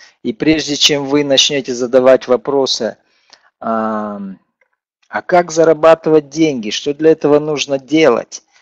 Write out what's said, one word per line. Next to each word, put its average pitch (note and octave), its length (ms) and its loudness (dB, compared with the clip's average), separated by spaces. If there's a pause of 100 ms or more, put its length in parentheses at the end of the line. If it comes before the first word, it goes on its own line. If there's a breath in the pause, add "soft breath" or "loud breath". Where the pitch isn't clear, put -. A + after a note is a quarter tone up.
(220 soft breath)
и B2 100 -4
прежде D3 440 -2
чем C#3+ 280 -2
вы C#3+ 200 0
начнёте C3+ 500 -2
задавать B2+ 520 2
вопросы, B2 720 -2 (640 soft breath)
ам, G#2+ 800 -6 (680)
«А - 140 -8
как F3 280 0
зарабатывать D#3 800 2
деньги? C#3 400 -2
Что C#3+ 240 -6
для D#3 160 2
этого D3 280 2
нужно C#3+ 400 -4
делать? C3 640 0 (200)